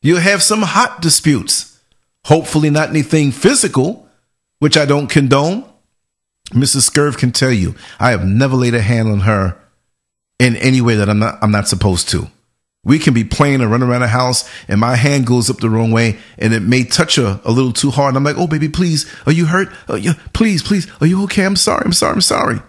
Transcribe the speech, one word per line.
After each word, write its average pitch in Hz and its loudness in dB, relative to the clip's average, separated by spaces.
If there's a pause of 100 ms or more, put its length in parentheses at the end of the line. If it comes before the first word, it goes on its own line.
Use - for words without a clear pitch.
You'll 170 2
have 196 2
some 214 0
hot 202 -2
disputes. - -2 (440)
Hopefully 156 2
not 151 0
anything 151 0
physical, 190 0 (500)
which 151 2
I 151 2
don't 143 0
condone. 147 0 (880)
Missus 131 0
Scurv 147 0
can 123 0
tell 131 0
you, 92 -2 (240)
I 120 2
have 95 -2
never 127 2
laid 120 0
a 117 0
hand 110 0
on 101 0
her 95 0 (840)
in 123 2
any 131 2
way 117 2
that 101 2
I'm 104 0
not, - -4
I'm 107 0
not 101 0
supposed 95 0
to. - -4 (580)
We 151 2
can 135 2
be 113 2
playing 139 0
and 113 2
running 123 0
around 123 0
the 120 0
house, 123 -2 (200)
and 101 0
my 117 0
hand 135 2
goes 120 0
up 113 -2
the 113 -2
wrong 113 0
way, 113 0 (200)
and 110 0
it 110 -2
may 123 0
touch - -2
her 104 0
a - -4
little 123 0
too 139 -2
hard. 139 0
And 131 0
I'm 135 0
like, 147 -2
"Oh, 180 -2
baby, 156 -2
please, 160 -2 (140)
are 143 2
you 165 2
hurt? 185 0 (200)
Uh, - -4
yeah, 127 -2 (220)
please, 208 0
please, 196 -2 (140)
are 151 2
you 190 0
okay? 196 -2
I'm 196 0
sorry, - 0
I'm 175 0
sorry, - 0
I'm 214 -2
sorry." 147 -2